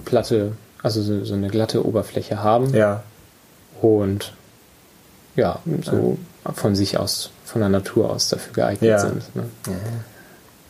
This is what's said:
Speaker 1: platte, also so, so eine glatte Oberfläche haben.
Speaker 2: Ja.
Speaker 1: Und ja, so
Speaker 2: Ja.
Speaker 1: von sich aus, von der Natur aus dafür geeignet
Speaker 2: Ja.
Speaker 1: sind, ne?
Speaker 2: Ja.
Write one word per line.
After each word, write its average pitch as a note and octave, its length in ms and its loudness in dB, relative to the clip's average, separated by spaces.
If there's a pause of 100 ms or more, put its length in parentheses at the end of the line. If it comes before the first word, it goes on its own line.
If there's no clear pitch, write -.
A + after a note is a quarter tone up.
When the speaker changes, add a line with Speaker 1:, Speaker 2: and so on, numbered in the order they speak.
Speaker 1:
platte, A2 460 0 (320)
also A2 180 0
so, G#2 240 0
so G#2+ 80 -4
eine G2 140 0
glatte A2 400 0
Oberfläche G#2 560 -2
haben. B2 320 2
Speaker 2:
Ja. G#2 260 2 (800)
Speaker 1:
Und G#2 520 2 (1040)
ja, G2 240 0 (220)
so - 360 0 (280)
Speaker 2:
Ja. - 60 -6
Speaker 1:
von G#2 240 0
sich G2 240 0
aus, - 320 -6 (140)
von - 160 -2
der G2+ 80 2
Natur G2 400 2
aus - 180 -2
dafür - 260 -4
geeignet A2+ 360 2
Speaker 2:
Ja. G#2 100 6
Speaker 1:
sind, G#2+ 360 -2
ne? A#2+ 80 -4 (240)
Speaker 2:
Ja. F#2+ 60 -6 (960)